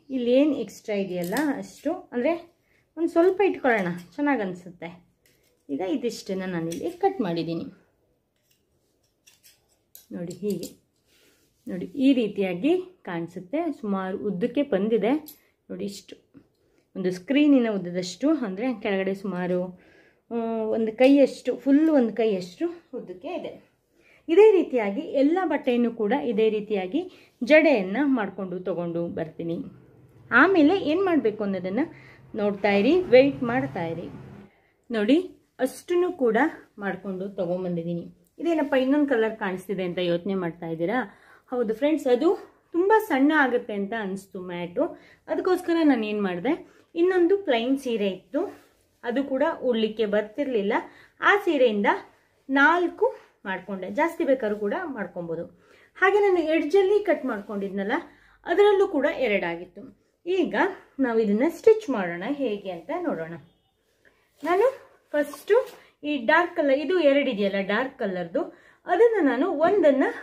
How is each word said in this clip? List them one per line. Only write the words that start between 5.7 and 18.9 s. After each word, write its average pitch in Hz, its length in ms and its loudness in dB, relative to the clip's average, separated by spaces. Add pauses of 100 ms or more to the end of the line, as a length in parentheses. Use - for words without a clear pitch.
ಇದಿಷ್ಟನ್ನ 220 580 -4
ನಾನಿಲ್ಲಿ 175 460 -6
cut 392 300 -2
ಮಾಡಿದ್ದೀನಿ. 170 440 -4 (2500)
ನೋಡಿ 175 220 -10
ಹೀಗೆ, - 560 -8 (800)
ನೋಡಿ 190 180 -8
ಈ 269 280 2
ರೀತಿಯಾಗಿ 208 680 -2 (200)
ಕಾಣಿಸುತ್ತೆ. 190 720 -6 (100)
ಸುಮಾರು 190 360 -4
ಉದ್ದಕ್ಕೆ 202 460 -2
ಬಂದಿದೆ. 214 480 0 (600)
ನೋಡಿ 185 140 -10
ಇಷ್ಟು, - 300 -14 (800)
ಒಂದು 185 160 -2
ಸ್ಕ್ರೀನಿನ 262 580 4
ಉದ್ದದಷ್ಟು, 185 600 -4
ಅಂದ್ರೆ 233 520 -2
ಕೆಳಗಡೆ 196 340 -2